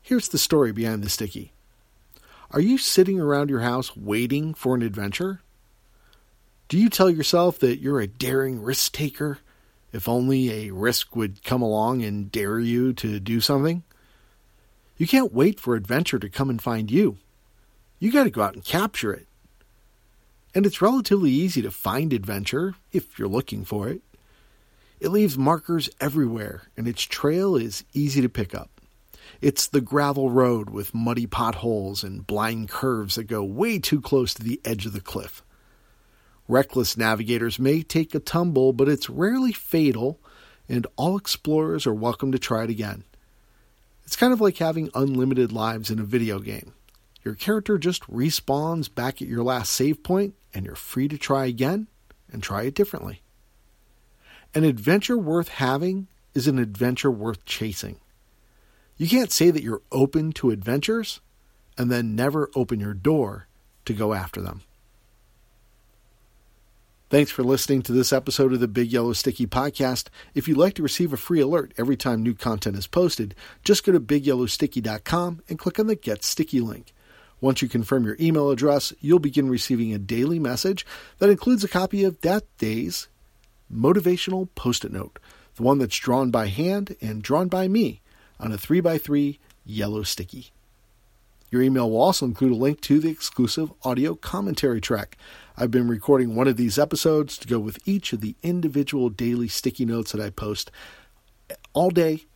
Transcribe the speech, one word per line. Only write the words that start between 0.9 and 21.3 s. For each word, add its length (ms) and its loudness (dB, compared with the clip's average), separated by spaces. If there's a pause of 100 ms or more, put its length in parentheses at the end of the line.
the 80 -4
sticky. 440 -8 (1000)
Are 60 2
you 180 4
sitting 400 4
around 320 0
your 120 0
house 340 -4
waiting 580 -2
for 220 -2
an 60 0
adventure? 580 -4 (1300)
Do 100 0
you 120 6
tell 200 6
yourself 500 2
that 200 4
you're 220 0
a 60 -2
daring 540 -2
risk 300 -2
taker? 480 -6 (540)
If 160 -6
only 420 2
a 220 -8
risk 420 -2
would 300 -4
come 160 0
along 420 2
and 260 -6
dare 300 -4
you 320 0
to 300 -4
do 180 -2
something? 440 0 (1120)
You 100 0
can't 260 4
wait 280 4
for 160 0
adventure 420 0
to 80 -6
come 220 -2
and 120 -2
find 300 -2
you. 280 2 (800)
You 120 0
gotta 180 4
go 120 -2
out 140 -2
and 100 -18
capture 480 -2
it. 140 -14 (1300)
And 120 4
it's 160 2
relatively 500 4